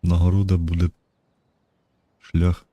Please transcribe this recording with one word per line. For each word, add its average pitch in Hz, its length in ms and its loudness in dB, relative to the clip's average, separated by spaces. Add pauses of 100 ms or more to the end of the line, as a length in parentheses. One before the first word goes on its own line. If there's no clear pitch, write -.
Нагорода 90 540 0
буде 85 320 -2 (1300)
шлях 87 540 -2